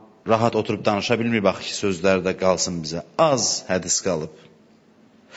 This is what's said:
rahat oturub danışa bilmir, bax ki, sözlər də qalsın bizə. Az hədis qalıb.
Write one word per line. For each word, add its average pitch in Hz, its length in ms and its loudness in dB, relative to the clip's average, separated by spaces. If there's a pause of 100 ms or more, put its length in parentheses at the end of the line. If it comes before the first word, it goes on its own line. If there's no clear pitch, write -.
(280)
rahat 110 280 2
oturub 104 280 -2
danışa 110 360 0
bilmir, 117 240 0
bax 92 140 2
ki, - 140 -10 (120)
sözlər 95 420 2
də 92 160 0
qalsın 90 420 0
bizə. 78 160 -6 (180)
Az 139 500 2
hədis 92 360 0
qalıb. 80 300 -4 (1040)